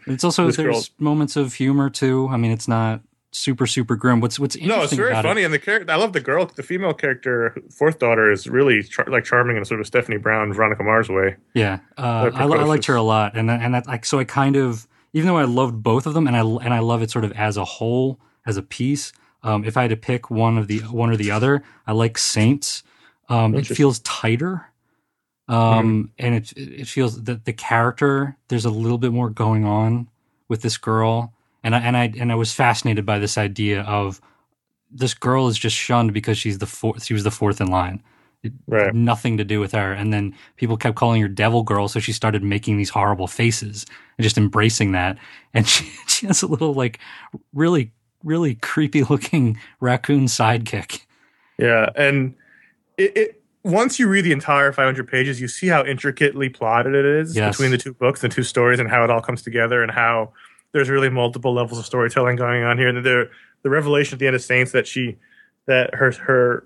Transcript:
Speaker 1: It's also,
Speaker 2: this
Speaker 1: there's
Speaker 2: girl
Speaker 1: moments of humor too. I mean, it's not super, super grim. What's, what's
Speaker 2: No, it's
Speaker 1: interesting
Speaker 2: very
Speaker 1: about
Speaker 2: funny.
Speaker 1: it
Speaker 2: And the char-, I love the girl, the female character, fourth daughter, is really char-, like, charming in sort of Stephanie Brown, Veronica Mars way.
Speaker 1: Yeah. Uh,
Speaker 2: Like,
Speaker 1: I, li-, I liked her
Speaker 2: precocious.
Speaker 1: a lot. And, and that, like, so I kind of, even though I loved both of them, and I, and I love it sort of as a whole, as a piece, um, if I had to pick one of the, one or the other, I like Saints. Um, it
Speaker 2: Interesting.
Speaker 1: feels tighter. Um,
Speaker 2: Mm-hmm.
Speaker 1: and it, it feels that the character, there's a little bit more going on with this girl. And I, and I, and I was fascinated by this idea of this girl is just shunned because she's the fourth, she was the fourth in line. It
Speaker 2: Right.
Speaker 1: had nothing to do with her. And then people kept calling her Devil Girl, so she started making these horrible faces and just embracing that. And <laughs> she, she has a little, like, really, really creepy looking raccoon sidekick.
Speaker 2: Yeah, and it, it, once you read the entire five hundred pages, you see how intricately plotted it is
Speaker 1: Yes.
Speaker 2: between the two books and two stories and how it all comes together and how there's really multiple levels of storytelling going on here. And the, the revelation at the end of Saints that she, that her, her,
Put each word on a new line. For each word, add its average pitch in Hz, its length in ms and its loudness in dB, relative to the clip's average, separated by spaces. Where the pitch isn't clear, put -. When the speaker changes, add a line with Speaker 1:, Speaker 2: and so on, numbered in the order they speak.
Speaker 1:
It's 131 180 -4
also, 175 220 2
Speaker 2:
this 156 120 2
Speaker 1:
there's 120 320 -2
Speaker 2:
girl - 100 -20
Speaker 1:
moments 151 360 0
of 135 200 -2
humor 139 340 2
too. 131 400 0
I 127 80 -2
mean, 117 140 0
it's 113 160 -4
not 113 340 0
super, 131 340 -2
super 123 320 -2
grim. 120 240 4
What's, 120 180 -2
what's 139 160 -4
Speaker 2:
No, - 60 -12
it's 175 320 0
Speaker 1:
interesting 139 60 0
Speaker 2:
very 226 120 0
Speaker 1:
about 110 140 0
Speaker 2:
funny. 202 160 0
Speaker 1:
it 180 40 2
Speaker 2:
And 156 100 -2
the - 40 0
char-, 208 300 -2
I 156 60 0
love 202 180 0
the 151 80 -2
girl, 151 240 0
the - 180 -16
female 185 300 -4
character, 127 640 -2
fourth 156 280 2
daughter, 110 320 6
is 98 160 -2
really 123 360 4
char-, - 240 -4
like, 123 180 0
charming 120 320 2
in 101 80 -4
sort 113 160 -4
of 104 60 -6
Stephanie 123 300 -2
Brown, 107 360 0
Veronica 107 300 0
Mars 110 260 2
way. 95 260 0
Speaker 1:
Yeah. 101 240 0
Uh, 120 340 0
Speaker 2:
Like, 127 40 -12
Speaker 1:
I, 131 100 0
li-, 151 140 2
I 151 40 2
liked 151 220 2
her 139 80 2
Speaker 2:
precocious. 123 40 4
Speaker 1:
a 117 40 2
lot. 110 340 2
And, 113 160 0
and 120 220 0
that, 123 140 -2
like, 117 180 -8
so 143 140 0
I 127 40 0
kind 139 320 0
of, 123 320 -2
even 156 140 0
though 180 100 2
I 143 80 2
loved 120 360 0
both 113 240 0
of 151 80 -4
them, 156 140 2
and 123 100 0
I, 117 40 2
and 120 340 0
I 113 40 0
love 117 220 0
it 110 80 -4
sort 113 160 -2
of 101 60 -4
as 107 260 -2
a 95 80 -4
whole, 123 540 -2
as 110 100 -2
a 98 60 -6
piece, 139 500 -4
um, 107 240 -2
if 110 120 -4
I 127 40 2
had 120 80 0
to 110 80 -2
pick 123 320 -6
one 113 300 2
of 104 80 -2
the, 104 140 -2
one 117 280 -2
or 113 80 2
the 101 140 -2
other, 135 320 2
I 107 60 -2
like 113 260 0
Saints. - 640 0
Um, 113 280 2
it - 20 2
Speaker 2:
Interesting. 139 180 -2
Speaker 1:
feels 139 260 4
tighter. 151 680 -4
Um, 113 680 2
Speaker 2:
Mm-hmm. 123 80 -6
Speaker 1:
and 120 100 2
it, 110 220 -6
it 135 300 -14
feels 117 380 -2
that 117 200 -8
the 120 80 -4
character, 135 840 0
there's 120 180 -2
a 117 60 0
little 113 260 -2
bit 120 140 0
more 120 180 -2
going 110 340 0
on 110 440 0
with 113 140 -4
this 113 140 -4
girl. 113 560 0
And 113 120 0
I, 120 60 4
and 123 140 0
I, 120 240 0
and 120 120 -2
I 117 40 0
was 113 180 -2
fascinated 110 520 0
by 104 140 0
this 104 180 -2
idea 104 460 -2
of 101 360 -4
this 127 220 -4
girl 127 340 2
is 113 100 0
just - 180 -2
shunned 117 380 0
because 107 260 -2
she's 101 180 -4
the 98 80 -8
fourth, - 380 -6
she - 100 -4
was 104 100 -2
the 104 80 0
fourth 101 300 -2
in 95 60 0
line. 92 340 -2
It 117 120 -10
Speaker 2:
Right. 107 200 2
Speaker 1:
had 104 80 -2
nothing 117 420 2
to 104 60 0
do 104 160 -2
with 98 140 -2
her. 98 200 -2
And 104 180 -2
then 101 220 -2
people 113 220 -2
kept 110 180 -2
calling 117 260 4
her 104 60 2
Devil 107 340 2
Girl, 101 260 -2
so 110 120 -4
she 107 120 -4
started 107 320 0
making 101 340 0
these 101 120 -2
horrible 98 380 0
faces 107 580 -2
and 117 60 0
just 107 160 2
embracing 104 540 2
that. 92 240 -2
And 107 140 2
<laughs> - 0 -
she, - 180 0
she - 180 -2
has - 160 0
a 185 60 -2
little, 151 260 0
like, 123 240 -2
really, 147 380 2
really 156 320 -2
creepy 151 480 0
looking 123 560 0
raccoon 127 460 2
sidekick. 113 760 -2
Speaker 2:
Yeah, 117 360 4
and 139 400 0
it, 196 200 2
it, 220 240 -2
once 208 340 0
you 247 100 4
read 196 140 4
the 165 100 2
entire 143 400 2
five 135 140 0
hundred 131 220 -2
pages, 131 340 -2
you 123 60 -6
see - 200 -8
how 156 160 4
intricately 139 640 -2
plotted 120 440 0
it 139 100 4
is 156 320 0
Speaker 1:
Yes. 104 220 0
Speaker 2:
between 135 140 2
the 123 80 2
two 131 160 -10
books 131 280 0
and 120 80 0
two 127 120 -2
stories 123 360 2
and 117 80 -2
how 120 160 2
it 117 60 2
all 117 120 2
comes 120 200 -6
together 117 400 -2
and 113 100 -2
how 117 420 -2
there's 139 180 0
really 135 200 2
multiple 123 440 -2
levels 117 260 -4
of 107 60 -12
storytelling 123 500 0
going 120 280 0
on 117 140 0
here. 127 120 2
And 123 140 -4
the, 123 240 2
the 135 80 0
revelation 147 440 0
at 123 40 -14
the 135 80 0
end 131 80 2
of 123 80 -4
Saints 127 300 0
that 120 120 2
she, 123 320 -6
that 127 280 2
her, 131 160 4
her, 123 540 0